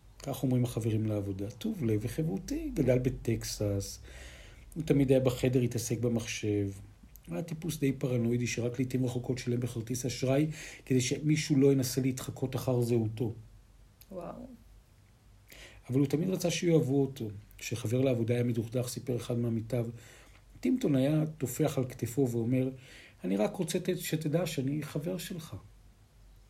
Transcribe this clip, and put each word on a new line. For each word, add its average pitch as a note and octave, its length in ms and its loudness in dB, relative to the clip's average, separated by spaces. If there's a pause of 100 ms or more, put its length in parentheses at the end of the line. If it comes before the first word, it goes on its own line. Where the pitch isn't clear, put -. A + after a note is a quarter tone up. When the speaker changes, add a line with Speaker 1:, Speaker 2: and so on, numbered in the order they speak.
(220)
Speaker 1:
כך C3+ 200 -4
אומרים B2+ 220 4
החברים A2 420 0
לעבודה. G2+ 440 -2
טוב G#3+ 340 -4
לב G#2+ 180 2
וחברותי. G3 720 -4
גדל B2+ 240 4
בטקסס. A2 1000 -2 (760)
הוא E3 80 -6
תמיד C#3 280 4
היה C3 100 8
בחדר, B2+ 400 2
התעסק A#2 380 0
במחשב. G#2+ 720 0 (560)
הוא E3 80 -10
היה F3 80 -2
טיפוס D#3+ 360 -6
די C3+ 140 2
פרנואידי A#2+ 540 0
שרק A#2+ 320 -2
לעתים B2+ 260 0
רחוקות B2+ 340 -2
שילם A#2+ 220 0
בכרטיס B2 460 -4
אשראי C3+ 400 2 (400)
כדי B2+ 140 4
שמישהו D3+ 560 2
לא C#3 160 8
ינסה C3+ 280 2
להתחקות B2+ 560 -2
אחר B2 240 2
זהותו. A2+ 540 2 (760)
Speaker 2:
וואו. F3 360 -10 (1400)
Speaker 1:
אבל C3 100 2
הוא C#3 60 6
תמיד E3+ 240 0
רצה F3 200 0
שיאהבו C#3+ 520 4
אותו. C3 260 -4 (300)
כשחבר A#2+ 420 -2
לעבודה A#2+ 340 2
היה B2 100 2
מדוכדך, A#2+ 440 -2
סיפר A#2+ 280 -4
אחד A#2+ 220 -4
מעמיתיו, A#2 480 -2 (760)
טימפטון A3+ 360 2
היה D3+ 300 4 (120)
טופח C3+ 400 0
על B2+ 100 2
כתפו B2 420 0
ואומר, B2+ 400 2 (540)
"אני F#2+ 120 0
רק - 180 2
רוצה F3 260 -2
ת-, F3+ 180 -2
שתדע D#3 480 0
שאני C#3+ 360 -2
חבר E3 360 -4
שלך." E3 380 -10 (920)